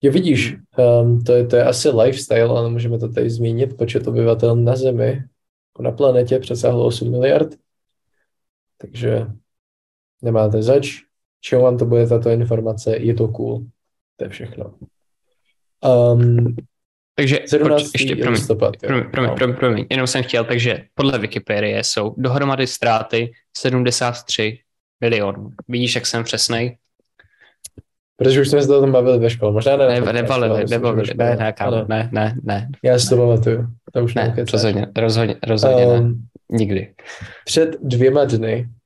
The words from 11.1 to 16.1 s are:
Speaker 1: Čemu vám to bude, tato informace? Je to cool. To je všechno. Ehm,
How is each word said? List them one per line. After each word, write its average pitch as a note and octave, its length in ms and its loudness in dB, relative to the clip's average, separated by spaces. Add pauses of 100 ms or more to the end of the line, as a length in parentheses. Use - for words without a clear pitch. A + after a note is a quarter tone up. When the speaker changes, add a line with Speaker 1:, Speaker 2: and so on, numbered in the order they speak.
Speaker 1:
Čemu - 220 2
vám B2 140 2
to A#2+ 80 0
bude, A#2 220 2
tato A#2 220 2
informace? A2+ 680 -2
Je A#2 160 0
to A2+ 140 0
cool. A#2 380 -6 (500)
To - 100 -10
je G#2 40 -14
všechno. - 440 -16 (1080)
Ehm, A#2+ 720 4 (600)